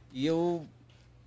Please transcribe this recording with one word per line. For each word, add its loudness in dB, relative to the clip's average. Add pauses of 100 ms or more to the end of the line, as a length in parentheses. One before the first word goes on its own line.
(120)
E -2
eu, 2 (600)